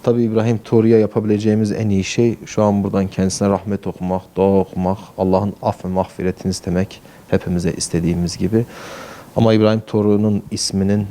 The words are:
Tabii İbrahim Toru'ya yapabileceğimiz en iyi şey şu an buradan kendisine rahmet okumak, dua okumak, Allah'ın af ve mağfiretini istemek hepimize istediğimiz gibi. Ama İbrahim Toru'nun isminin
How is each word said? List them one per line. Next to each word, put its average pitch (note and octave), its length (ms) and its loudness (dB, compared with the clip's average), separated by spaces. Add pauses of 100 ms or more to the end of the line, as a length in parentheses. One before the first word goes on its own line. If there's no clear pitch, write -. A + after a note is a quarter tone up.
Tabii A#2+ 200 2
İbrahim A2 420 0
Toru'ya A2+ 340 4
yapabileceğimiz G#2+ 720 2
en G#2+ 160 -2
iyi F#2+ 160 2
şey A#2+ 420 0
şu - 160 -2
an G2+ 220 2
buradan G2 220 0
kendisine F#2+ 420 -2
rahmet G2 380 -2
okumak, F2+ 360 -4 (140)
dua F#2+ 240 4
okumak, F#2 380 -2 (200)
Allah'ın F#2+ 440 0
af - 220 -4
ve F#2+ 40 -6
mağfiretini F#2 640 -4
istemek F2+ 500 -4 (280)
hepimize F2 440 -2
istediğimiz E2+ 680 -2
gibi. A2 260 0 (720)
Ama A2 180 4
İbrahim G#2+ 320 2
Toru'nun G#2 640 0
isminin G2+ 600 -2